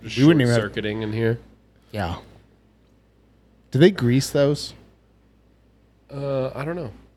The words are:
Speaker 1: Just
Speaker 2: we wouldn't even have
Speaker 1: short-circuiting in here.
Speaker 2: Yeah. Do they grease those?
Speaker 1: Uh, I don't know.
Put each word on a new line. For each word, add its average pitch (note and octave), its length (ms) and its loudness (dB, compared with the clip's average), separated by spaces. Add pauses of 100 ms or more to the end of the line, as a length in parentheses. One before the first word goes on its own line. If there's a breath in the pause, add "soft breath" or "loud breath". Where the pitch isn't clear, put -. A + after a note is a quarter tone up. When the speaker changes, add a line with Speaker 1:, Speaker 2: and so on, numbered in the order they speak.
Speaker 1:
Just G#2+ 140 -14
Speaker 2:
we C3 60 6
wouldn't D#3 180 6
even A#2+ 100 2
have A#2 100 2
Speaker 1:
short-circuiting G#2+ 400 -6
in G#2+ 100 -6
here. A2+ 260 0 (540)
Speaker 2:
Yeah. G2 240 -6 (1600)
Do B2+ 80 0
they F3+ 100 8
grease C3 400 0
those? C#3+ 440 -2 (1400)
Speaker 1:
Uh, C#3 420 -4
I C3+ 100 -8
don't E3 120 -6
know. C#3 160 -10 (240)